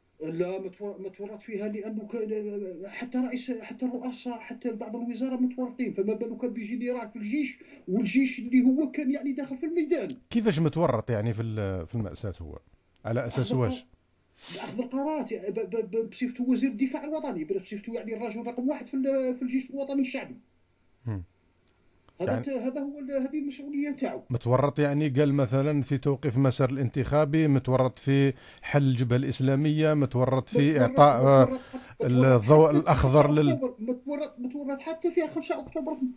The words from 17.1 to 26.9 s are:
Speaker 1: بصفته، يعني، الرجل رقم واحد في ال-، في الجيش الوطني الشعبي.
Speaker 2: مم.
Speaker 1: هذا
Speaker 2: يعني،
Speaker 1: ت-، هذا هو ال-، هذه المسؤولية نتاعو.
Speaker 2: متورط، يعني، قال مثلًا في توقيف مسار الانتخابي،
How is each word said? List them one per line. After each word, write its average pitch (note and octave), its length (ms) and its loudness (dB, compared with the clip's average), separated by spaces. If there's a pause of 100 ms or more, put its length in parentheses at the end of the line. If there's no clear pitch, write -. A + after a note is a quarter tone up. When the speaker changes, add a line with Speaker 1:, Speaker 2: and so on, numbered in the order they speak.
Speaker 1:
بصفته، G3+ 500 -6
يعني، A3 220 -8
الرجل A3+ 300 -8
رقم B3 220 -4
واحد C#4+ 180 -4
في - 80 -12
ال-، C4 420 0
في B3+ 60 -10
الجيش B3+ 280 -4
الوطني C#4 320 -2
الشعبي. - 340 -8 (720)
Speaker 2:
مم. G2+ 160 -6 (1000)
Speaker 1:
هذا F#3+ 120 -2
Speaker 2:
يعني، B3+ 120 -4
Speaker 1:
ت-، C#4+ 40 -8
هذا C4 320 -4
هو C#4+ 180 -8
ال-، C4+ 120 -12
هذه C#4 280 -4
المسؤولية C#4+ 500 -6
نتاعو. - 420 -6
Speaker 2:
متورط، B2+ 480 0
يعني، D3 300 2
قال C#3 260 2
مثلًا C#3 480 2
في C3+ 160 -2
توقيف C3+ 400 -2
مسار C3 320 4
الانتخابي، C#3+ 800 2